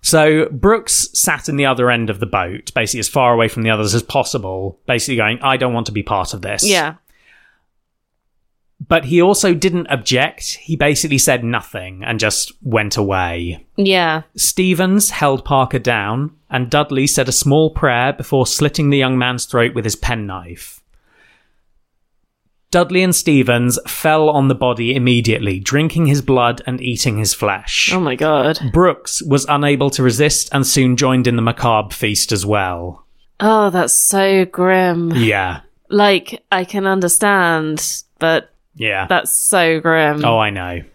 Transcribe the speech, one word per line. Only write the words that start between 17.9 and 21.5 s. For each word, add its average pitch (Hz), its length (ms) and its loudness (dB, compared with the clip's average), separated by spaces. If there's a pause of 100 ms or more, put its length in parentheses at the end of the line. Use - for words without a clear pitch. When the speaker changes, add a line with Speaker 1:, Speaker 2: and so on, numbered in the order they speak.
Speaker 1:
before 127 320 0
slitting 147 420 0
the 143 80 4
young 131 220 2
man's 123 260 -2
throat 117 300 0
with 120 100 -4
his 107 120 -4
penknife. 95 840 -8 (1900)